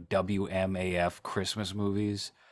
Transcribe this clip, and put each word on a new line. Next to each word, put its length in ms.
W 380
M 280
A 200
F 260
Christmas 540
movies 560